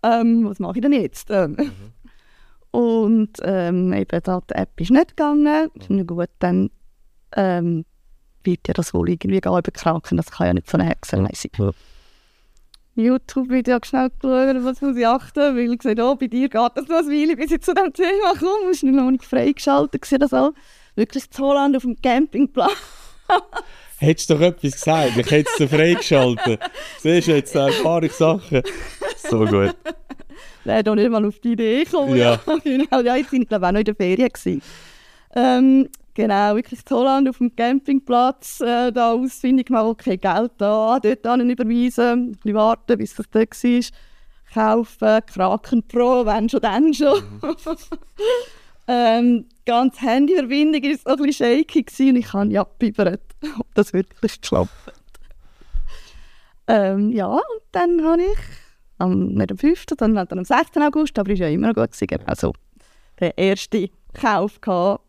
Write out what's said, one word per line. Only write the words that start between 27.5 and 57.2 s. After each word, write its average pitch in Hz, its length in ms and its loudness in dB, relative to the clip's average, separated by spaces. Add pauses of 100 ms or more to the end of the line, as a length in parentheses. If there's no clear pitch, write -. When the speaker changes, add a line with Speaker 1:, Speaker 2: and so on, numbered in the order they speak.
Speaker 2:
erfahre 143 520 0
ich 156 60 -4
Sachen. 156 500 0 (540)
So - 300 -2
gut. 202 280 2 (880)
Speaker 1:
Der 220 140 0
ist 208 80 0
doch 214 80 0
nicht 208 160 2
mal 220 140 0
auf 208 160 -4
die 233 120 -2
Idee 226 320 0
gekommen. 277 320 -2
Speaker 2:
Ja. 120 220 4 (140)
Speaker 1:
<laughs> 311 100 -2
Genau, 269 380 0
ja, 240 160 0
jetzt 254 140 -4
sind, 254 180 -2
glaube 196 160 -2
ich, 180 40 2
auch 180 40 0
noch 202 80 0
in 214 60 0
der 214 80 -2
Ferien 190 340 0
gewesen. 185 340 -6 (720)
Ähm, 262 520 4 (240)
genau, 208 440 0
wirklich 247 320 -8
in 269 80 0
Holland 269 320 2
auf 254 100 -6
dem 240 160 -2
Campingplatz, 254 1080 0
äh, 240 320 0
da 233 200 2
ausfindig 254 560 0
gemacht, 226 180 2
okay, 226 300 -2
Geld 202 420 -2
da, 220 420 0
dort 220 260 0
hin 247 240 2
überweisen, 240 540 0
ein 240 280 0
bisschen 208 220 -6
warten, 220 440 2
bis 208 160 -8
das 214 160 -10
dort 220 200 0 (140)
war. 240 160 4 (720)
Kaufen, 220 760 0
Kraken 196 600 -2
Pro, 240 380 2
wenn 214 220 0
schon, - 120 -2
dann 233 320 2
schon. 294 300 2 (180)
Speaker 2:
Mhm. 311 200 -6
Speaker 1:
<laughs> - 60 -14 (1200)
Ähm, 240 600 2 (180)
ganz 240 380 0
Handyverbindung 285 800 2
war 285 340 -2
so 269 60 -4
ein 285 40 0
bisschen 277 200 0 (100)
shaky 311 280 0
gewesen - 260 0
und 254 60 4
ich 240 180 -2
habe 202 160 0
ja 202 140 0
gebibbert, 202 580 -2 (180)
<laughs> 294 180 -10
ob - 160 -8
das 208 200 2
wirklich - 480 -4
klappt. - 260 -2 (2000)
Ähm, 202 440 2
ja, 202 180 -2